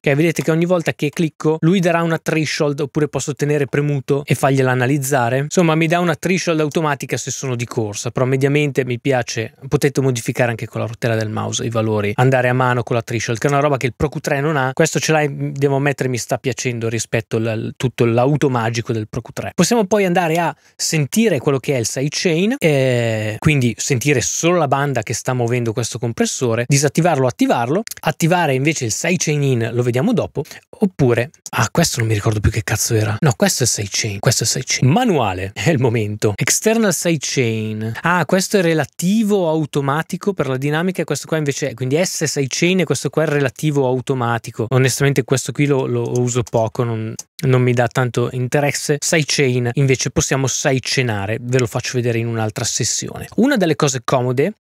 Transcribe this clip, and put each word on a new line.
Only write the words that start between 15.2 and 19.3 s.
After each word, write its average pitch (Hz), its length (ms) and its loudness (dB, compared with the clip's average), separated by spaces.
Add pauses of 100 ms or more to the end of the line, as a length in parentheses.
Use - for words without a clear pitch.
devo 139 240 0
ammettere, 139 320 0
mi 123 100 -2
sta - 180 -4
piacendo 120 520 -4
rispetto 113 480 -4
al, 113 400 -4
tutto - 280 0
l'auto 127 460 2
magico 117 420 -2
del 110 160 -4
Pro - 120 -6
Q - 120 -18